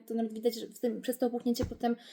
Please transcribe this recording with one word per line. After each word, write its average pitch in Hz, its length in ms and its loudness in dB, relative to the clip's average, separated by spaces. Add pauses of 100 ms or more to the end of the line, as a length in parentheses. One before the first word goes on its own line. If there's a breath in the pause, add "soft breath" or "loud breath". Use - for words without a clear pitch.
to 226 80 -4
nawet 226 200 0
widać, 226 220 2
że 220 120 -8
w - 120 -16
tym, 226 220 0
przez 247 160 -2
to - 80 2
opuchnięcie 240 400 2
potem 240 300 0 (180 loud breath)